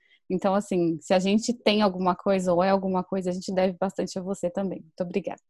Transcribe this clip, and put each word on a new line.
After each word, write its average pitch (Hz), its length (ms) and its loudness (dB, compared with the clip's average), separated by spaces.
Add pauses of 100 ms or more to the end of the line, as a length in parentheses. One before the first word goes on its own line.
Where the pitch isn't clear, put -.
(280)
Então, 185 240 0
assim, 175 480 0
se - 140 0
a 185 40 4
gente 202 340 2
tem 214 280 2
alguma 185 360 2
coisa 190 360 0
ou 175 100 4
é 190 80 2
alguma 190 340 0
coisa, 185 260 -4
a - 20 -2
gente 190 200 -6
deve 185 260 0
bastante 190 400 -4
a 190 40 -6
você 180 280 -4
também. 185 300 -4
Muito 160 200 -20
obrigada. 185 500 -4